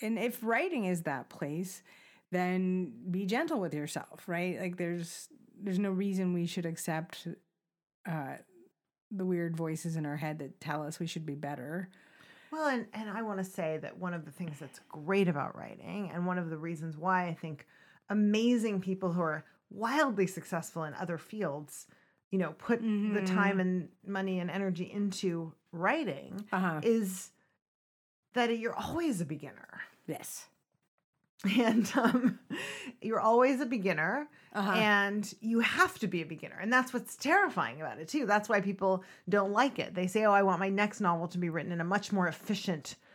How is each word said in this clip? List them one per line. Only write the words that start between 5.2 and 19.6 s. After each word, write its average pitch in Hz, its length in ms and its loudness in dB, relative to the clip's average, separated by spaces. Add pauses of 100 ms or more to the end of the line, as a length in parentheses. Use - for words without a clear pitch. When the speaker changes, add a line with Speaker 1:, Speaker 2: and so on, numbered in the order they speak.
Speaker 1:
there's 190 160 0
no 202 140 2
reason 185 400 2
we 175 140 2
should 170 200 -4
accept, 165 640 -6 (800)
uh, 139 280 -4 (760)
the 190 120 -2
weird 170 320 0
voices 160 400 -2
in 156 80 -2
our 147 120 -4
head 151 240 -4
that 139 200 -12
tell 151 220 -2
us 151 160 -6
we 175 80 -2
should 165 180 -6
be 143 120 -4
better. 147 520 -6 (600)
Speaker 2:
Well, 311 180 0
and, 254 240 0
and 214 160 -8
I 208 140 -4
wanna 196 220 -2
say 160 340 -2
that - 200 -10
one 180 140 -4
of 165 120 -6
the 151 80 -14
things 156 260 -8
that's - 300 -14
great 180 400 2
about 147 280 0
writing, - 560 -10
and 175 140 -2
one 180 120 0
of 165 120 -4
the 160 80 -6
reasons 160 380 -6
why 180 320 2
I 165 60 -4
think 160 320 -10 (420)
amazing 214 720 4
people 185 320 -2
who 175 80 2
are 156 240 0 (260)